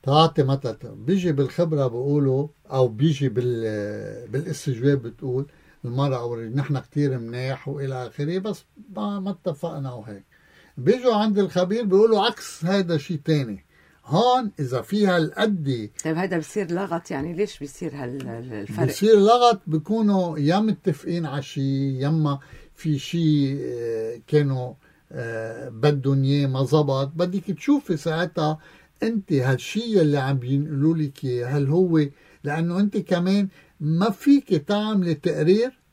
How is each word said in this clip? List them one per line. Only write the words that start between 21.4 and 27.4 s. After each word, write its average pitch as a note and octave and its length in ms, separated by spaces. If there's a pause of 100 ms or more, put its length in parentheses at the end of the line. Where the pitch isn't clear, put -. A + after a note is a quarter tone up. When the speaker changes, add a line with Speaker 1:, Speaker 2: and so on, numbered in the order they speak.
Speaker 1:
شيء، C3+ 580
يما D3 400 (360)
في D3+ 240
شيء، D3 640
آه، A#2 680
كانوا، C3+ 460 (380)
آه، A#2 580
بدهم C#3 540
إياه C#3 240
ما C3 160
زبط. C#3 520
بدك F3+ 280